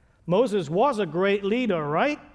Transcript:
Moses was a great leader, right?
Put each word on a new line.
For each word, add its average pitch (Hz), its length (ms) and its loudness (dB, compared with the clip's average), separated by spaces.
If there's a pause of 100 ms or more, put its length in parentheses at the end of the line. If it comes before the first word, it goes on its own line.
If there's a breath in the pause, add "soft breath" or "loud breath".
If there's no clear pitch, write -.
(260 soft breath)
Moses 190 420 0
was 220 300 2
a 202 80 -2
great 196 360 0
leader, 196 460 0
right? 233 320 0 (140)